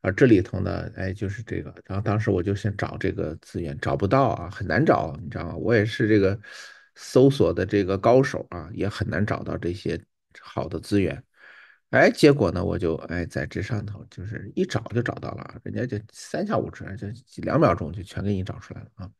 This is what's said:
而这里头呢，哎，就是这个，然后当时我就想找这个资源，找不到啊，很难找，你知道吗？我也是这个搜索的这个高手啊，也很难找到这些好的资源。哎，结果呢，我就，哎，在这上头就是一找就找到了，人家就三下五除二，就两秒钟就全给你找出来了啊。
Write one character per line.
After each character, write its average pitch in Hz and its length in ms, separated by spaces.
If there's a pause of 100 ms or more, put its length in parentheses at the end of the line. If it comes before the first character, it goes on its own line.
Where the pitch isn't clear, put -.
而 95 120
这 139 120
里 107 160
头 92 200
呢， 90 340
哎， 95 160
就 98 160
是 101 160
这 90 180
个， 82 220
然 95 160
后 - 20
当 107 160
时 107 140
我 90 100
就 98 140
想 98 220
找 - 200
这 - 140
个 78 300
资 - 200
源， 76 200
找 - 160
不 101 100
到 131 220
啊， 85 200
很 - 160
难 90 200
找， - 360
你 - 80
知 - 80
道 85 60
吗？ 82 140
我 92 180
也 104 100
是 110 220
这 107 100
个 98 220 (560)
搜 135 340
索 90 240
的 95 120
这 101 180
个 95 140
高 120 260
手 - 280
啊， 85 220
也 95 140
很 - 220
难 101 160
找 - 180
到 80 140
这 85 160
些 82 280 (380)
好 - 300
的 - 100
资 101 220
源。 80 200 (680)
哎， 156 200
结 151 220
果 117 180
呢， 90 140
我 90 160
就， 82 160 (140)
哎， 85 160
在 - 200
这 90 160
上 104 240
头 104 240
就 - 140
是 101 320
一 185 100
找 113 140 (140)
就 117 80
找 - 140
到 - 160
了， - 320
人 104 100
家 110 120
就 104 160 (120)
三 - 340
下 202 100
五 - 140
除 - 140
二， 98 100
就 - 120 (340)
两 107 180
秒 104 160
钟 78 160
就 98 100
全 90 220
给 101 100
你 92 80
找 - 180
出 - 140
来 - 80
了 104 140
啊。 92 240